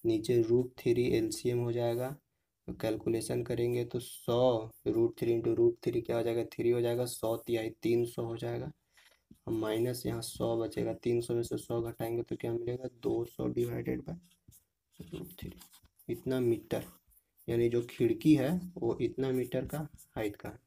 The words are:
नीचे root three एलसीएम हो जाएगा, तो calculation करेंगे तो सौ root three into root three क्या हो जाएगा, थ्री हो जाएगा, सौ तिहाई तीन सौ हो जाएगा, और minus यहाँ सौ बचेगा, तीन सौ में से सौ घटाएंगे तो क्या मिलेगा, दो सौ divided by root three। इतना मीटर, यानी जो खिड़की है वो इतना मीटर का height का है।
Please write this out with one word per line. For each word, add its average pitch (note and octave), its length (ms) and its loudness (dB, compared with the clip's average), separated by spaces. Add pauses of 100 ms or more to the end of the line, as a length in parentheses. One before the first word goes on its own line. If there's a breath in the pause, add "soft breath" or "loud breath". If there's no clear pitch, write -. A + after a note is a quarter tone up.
नीचे A#2 380 4
root A#2+ 360 4
three B2 260 2 (120)
एलसीएम A2+ 420 0
हो A#2+ 140 0
जाएगा, A#2+ 380 0 (580)
तो - 60 -8
calculation A2+ 680 -2
करेंगे A#2+ 400 0
तो A#2+ 160 -4
सौ A#2+ 680 2 (180)
root A2+ 300 2
three A#2 160 2
into A#2 220 2
root A#2 280 6
three A#2 220 0
क्या A#2 100 0
हो A2+ 60 0
जाएगा, A#2 300 0
थ्री A#2+ 180 2
हो A#2+ 100 4
जाएगा, A#2+ 260 2
सौ A2+ 320 -2
तिहाई A2+ 320 -2 (120)
तीन A#2+ 240 4
सौ A#2 180 -6
हो A#2 120 -4
जाएगा, A#2+ 340 -6 (760 soft breath)
और A2+ 80 -2
minus A2+ 520 0
यहाँ A#2 180 -4
सौ A#2 340 -2
बचेगा, A2+ 360 -2
तीन A#2 260 0
सौ A#2+ 140 -4
में A#2 80 0
से A#2 160 -4
सौ A#2 240 -4
घटाएंगे A#2 400 -4
तो A#2 140 -6
क्या A#2 160 -4
मिलेगा, B2 360 -4 (140)
दो A#2 240 0
सौ B2+ 240 -6
divided B2 540 -2
by F3 120 -8 (840)
root - 380 -12
three। - 160 -12 (560)
इतना B2+ 320 -2
मीटर, A2+ 440 0 (640)
यानी A#2 200 4
जो A#2+ 120 2 (100)
खिड़की C#3 440 6
है C3 160 4 (260)
वो A#2 240 0
इतना C3 320 0
मीटर B2+ 340 -2
का D3 120 -6 (380)
height G#2+ 200 -2
का - 120 -12
है। - 180 -14